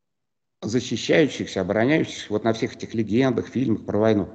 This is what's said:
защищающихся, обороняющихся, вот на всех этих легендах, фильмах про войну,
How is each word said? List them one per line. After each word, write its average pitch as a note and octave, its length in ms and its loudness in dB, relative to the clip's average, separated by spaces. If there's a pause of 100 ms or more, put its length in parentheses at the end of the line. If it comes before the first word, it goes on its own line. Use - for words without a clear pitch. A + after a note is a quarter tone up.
(600)
защищающихся, A#2 1000 0
обороняющихся, A2+ 680 0
вот G#2+ 160 -2
на A2+ 80 2
всех A2+ 240 -4
этих - 160 -10
легендах, A2+ 540 2
фильмах A#2 400 -2
про G#2+ 100 -2
войну, G#2 380 4